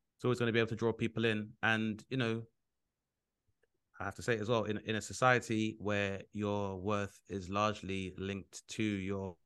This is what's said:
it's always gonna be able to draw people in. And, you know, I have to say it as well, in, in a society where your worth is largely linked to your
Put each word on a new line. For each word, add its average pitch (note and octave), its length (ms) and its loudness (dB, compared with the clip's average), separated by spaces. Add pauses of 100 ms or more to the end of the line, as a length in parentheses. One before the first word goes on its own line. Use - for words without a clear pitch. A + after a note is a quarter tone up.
(160)
it's - 100 -6
always A#2+ 140 2
gonna A#2 120 2
be A2 60 4
able A2+ 120 4
to A#2+ 60 -4
draw A2+ 160 2
people A2 340 0
in. G#2+ 360 0
And, A2 480 2
you C3 80 -4
know, A2+ 300 0 (1500)
I F#2+ 60 -4
have G2 100 -6
to F#2 80 -12
say B2 100 2
it G#2+ 80 0
as G#2 80 -4
well, A#2 140 4
in, G#2 160 -2
in A2 160 -2
a G#2 60 -2
society A2+ 760 2
where G2 460 -2 (100)
your G2+ 440 0
worth G2+ 520 -2
is F#2 180 -4
largely F#2+ 680 -2
linked G2 520 -8
to - 140 -2
your F#2+ 640 -2